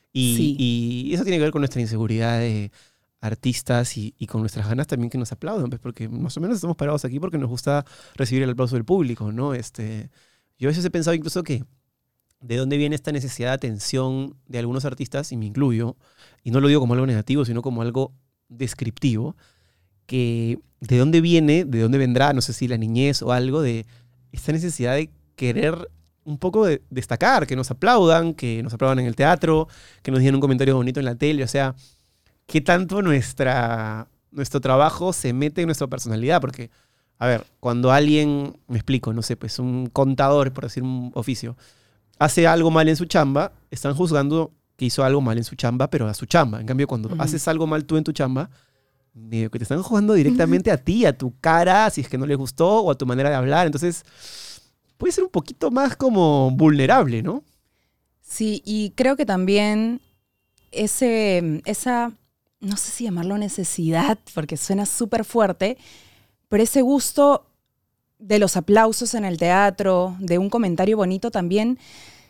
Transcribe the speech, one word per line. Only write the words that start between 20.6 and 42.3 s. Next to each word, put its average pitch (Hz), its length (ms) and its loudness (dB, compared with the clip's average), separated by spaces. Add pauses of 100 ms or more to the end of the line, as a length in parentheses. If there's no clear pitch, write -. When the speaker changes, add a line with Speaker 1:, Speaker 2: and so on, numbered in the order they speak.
Speaker 1:
de 120 180 2
dónde 160 240 6
viene, 165 420 4
de 120 160 -2
dónde 113 160 2
vendrá, 135 380 2
no 127 80 0
sé 123 100 -4
si 123 160 -4
la 123 80 -2
niñez 117 460 0
o 123 100 0
algo, 131 300 0
de 113 240 -2 (460)
esta - 200 -6
necesidad 160 440 -2
de 156 120 -4 (280)
querer 156 540 -2 (320)
un 151 160 -8
poco 190 280 2
de, 151 240 0
destacar, 147 560 0
que 131 100 -4
nos 131 140 -6
aplaudan, 165 640 4
que 117 280 -6
nos 117 120 -8
aplaudan 131 260 2
en 127 60 -2
el 117 100 -4
teatro, 156 520 2 (340)
que - 80 -6
nos 131 100 2
digan 135 140 6
un 135 60 2
comentario 135 360 2
bonito 127 240 -2
en 135 60 -2
la 120 100 -4
tele, 147 260 0
o 120 60 -4
sea, 135 260 -2 (720)
qué 156 140 0
tanto 185 420 2
nuestra, 120 1040 0 (240)
nuestro 143 300 -6
trabajo 147 540 2
se - 180 -4
mete 147 300 -2
en 170 40 0
nuestra 151 220 -2
personalidad, 127 520 -2
porque, 123 300 -8 (480)
a 120 80 -2
ver, 120 200 0 (120)
cuando 120 320 0
alguien, 147 640 2 (140)
me 120 80 -4
explico, 120 380 -2
no 113 80 -4
sé, 120 140 -6
pues - 220 -10
un 127 280 -4
contador, 135 680 2
por 131 120 -10
decir 123 180 -8
un 127 320 -6
oficio, 120 420 -6 (600)
hace 165 280 4